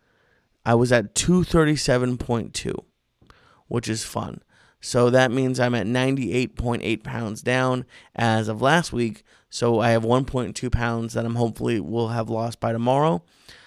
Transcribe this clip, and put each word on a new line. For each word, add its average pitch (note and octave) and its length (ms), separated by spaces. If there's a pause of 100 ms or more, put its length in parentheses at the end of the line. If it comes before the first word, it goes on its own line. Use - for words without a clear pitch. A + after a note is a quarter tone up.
(640)
I A#2 100
was A#2+ 180
at A2 220
two F3+ 300
thirty-seven C#3 720
point A#2 380
two, - 200 (920)
which A#2 240
is A2 140
fun. G2+ 360 (400)
So B2 300
that B2+ 200
means B2+ 300
I'm A#2+ 140
at G#2 120
ninety-eight B2+ 720
point A#2+ 260
eight G#2+ 220
pounds A#2 380
down B2+ 420 (320)
as A2+ 320
of A2 140
last D#3 320
week. A#2 300 (260)
So A#2 300
I A#2 100
have A2+ 160
one B2+ 180
point B2 320
two B2 140
pounds A#2 420
that A2+ 140
I'm A#2 80
hopefully A#2 460
will A2 280
have A#2 220
lost A2+ 280
by A2+ 140
tomorrow. C#3 500 (440)